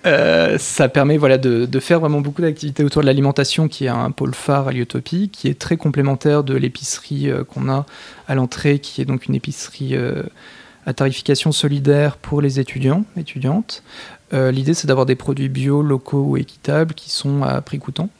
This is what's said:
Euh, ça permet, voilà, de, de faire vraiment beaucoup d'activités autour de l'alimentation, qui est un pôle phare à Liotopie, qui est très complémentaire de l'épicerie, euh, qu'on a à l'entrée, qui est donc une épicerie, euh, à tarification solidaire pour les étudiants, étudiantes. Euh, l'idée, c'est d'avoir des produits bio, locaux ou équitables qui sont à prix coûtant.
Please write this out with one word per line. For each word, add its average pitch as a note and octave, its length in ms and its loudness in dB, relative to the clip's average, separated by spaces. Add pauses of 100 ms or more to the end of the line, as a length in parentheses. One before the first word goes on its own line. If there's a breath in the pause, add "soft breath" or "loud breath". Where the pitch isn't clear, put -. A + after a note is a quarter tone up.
Euh, C#3+ 540 4
ça - 300 2
permet, D3 280 4
voilà, C3+ 200 6
de, B2 280 2
de C3 140 -2
faire E3+ 200 2
vraiment D3 200 2
beaucoup C#3+ 220 -4
d'activités D3+ 420 -2
autour D3 180 2
de C#3+ 60 4
l'alimentation, C#3 600 2
qui - 180 -4
est B2+ 40 -2
un A#2+ 220 -2
pôle C3+ 220 -4
phare C#3 340 0
à C3 40 -2
Liotopie, B2+ 580 -4
qui - 180 -6
est - 100 -2
très - 200 -2
complémentaire C#3+ 680 2
de C3+ 120 -2
l'épicerie, C#3 760 -4
euh, C3 140 -4
qu'on C3 260 -6
a C#3 160 -2 (420 loud breath)
à C3+ 80 -2
l'entrée, C#3 440 0
qui - 220 -8
est C3 40 -2
donc C3+ 200 -4
une C3+ 100 -2
épicerie, C3 600 -6
euh, B2+ 280 -4 (640 loud breath)
à B2 80 -4
tarification C3+ 600 0
solidaire C#3+ 640 2
pour D3 240 -2
les C3+ 180 0
étudiants, C3+ 460 0 (120)
étudiantes. D3 680 -4 (500 loud breath)
Euh, C3 180 2
l'idée, C3+ 220 0
c'est D#3 140 -2
d'avoir C3 180 4
des C3 100 2
produits C#3 340 -4
bio, C#3 320 0
locaux C#3 420 0
ou C#3 140 0
équitables D3+ 560 -2
qui - 160 -16
sont C#3 340 -2
à C3 180 0
prix C#3+ 180 -8
coûtant. D#3 300 -6 (100)